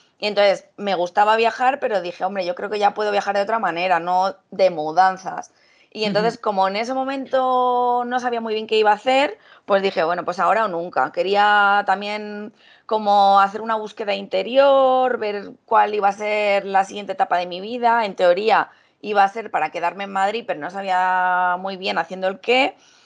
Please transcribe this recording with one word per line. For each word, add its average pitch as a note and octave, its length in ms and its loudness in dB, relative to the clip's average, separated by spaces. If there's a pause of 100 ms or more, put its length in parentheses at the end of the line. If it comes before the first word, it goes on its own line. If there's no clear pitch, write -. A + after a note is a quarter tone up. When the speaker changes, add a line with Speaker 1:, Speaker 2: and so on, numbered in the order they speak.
(200)
Speaker 1:
Y G#3 80 -4
entonces G3+ 380 2 (120)
me G3 180 -4
gustaba G#3 420 2
viajar, B3 420 0
pero A3 220 -2
dije, F3 240 -8
"Hombre, F#3+ 200 -4
yo F3 100 -4
creo G3 140 -8
que G#3 100 -4
ya G3+ 140 2
puedo G#3 180 -2
viajar G3+ 240 -2
de G3+ 80 2
otra A3 160 -2
manera, F3 400 0
no F3+ 360 0 (160)
de F#3+ 200 4
mudanzas". E3 800 0 (400)
Y G#3+ 140 -6
entonces, G#3 300 0
Speaker 2:
Ujú. - 80 -20
Speaker 1:
como F#3+ 240 0
en G3 80 -4
ese A#3 180 -4
momento B3+ 1120 0
no B3 140 -4
sabía A#3+ 220 -4
muy A3+ 120 -6
bien A3 140 -6
qué A3 100 -2
iba G#3+ 140 4
a G#3+ 40 2
hacer, C4+ 420 0 (280)
pues G3 180 2
dije, F#3 200 0
"Bueno, F3 220 -2
pues F3+ 140 -6
ahora F#3+ 260 2
o - 40 0
nunca". E3 420 -2
Quería G3+ 760 2
también G#3 680 -6 (320)
como G3+ 540 4
hacer G3 220 2
una A3+ 140 -2
búsqueda G#3+ 400 -6
interior, B3+ 1040 2
ver G3+ 320 -6 (140)
cuál G#3+ 300 4
iba G3 140 2
a - 40 2
ser G#3 520 0
la G3 200 2
siguiente G3 280 -10
etapa F#3+ 240 0
de F3+ 100 -4
mi F3+ 140 -10
vida. A#3 440 0
En F#3+ 100 -6
teoría F#3 540 2 (320)
iba G3+ 220 2
a G3 60 4
ser A3 220 -10
para D#3+ 200 -2
quedarme F3 340 -4
en G3 80 -10
Madrid, G3+ 340 -2
pero E3+ 120 -6
no D#3 120 -10
sabía F#3 880 0
muy F#3+ 180 -8
bien F#3+ 220 -4
haciendo F#3 280 -4
el G3 120 -6
qué. - 360 0 (300)